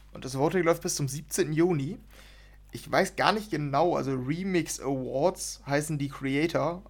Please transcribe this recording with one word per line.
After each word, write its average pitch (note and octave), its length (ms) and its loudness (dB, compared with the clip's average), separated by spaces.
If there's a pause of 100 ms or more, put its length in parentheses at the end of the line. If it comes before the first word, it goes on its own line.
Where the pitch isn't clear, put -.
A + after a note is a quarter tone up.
(120)
Und - 140 -12
das C3 120 -6
Voting E3 260 2
läuft E3 180 2
bis F3 140 -2
zum C#3+ 120 -2
siebzehnten D3+ 460 -2
Juni. E3 440 2 (800)
Ich - 160 -12
weiß F3+ 240 2
gar C#3+ 180 4
nicht G#3 160 -4
genau, D3 460 2
also C3+ 180 -2
Remix D#3+ 680 -2
Awards C3+ 840 -2
heißen D3 320 0
die C#3 120 -4
Creator, D3 800 2